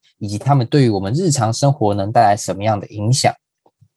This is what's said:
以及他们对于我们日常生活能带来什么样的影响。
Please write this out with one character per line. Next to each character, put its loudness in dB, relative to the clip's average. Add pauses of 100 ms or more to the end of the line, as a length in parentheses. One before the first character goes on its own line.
(160)
以 -8
及 -8
他 0
们 2
对 2
于 2
我 0
们 -4
日 0
常 0
生 2
活 0
能 -4
带 4
来 4
什 -6
么 -8
样 -2
的 -12
影 -4
响。 2 (680)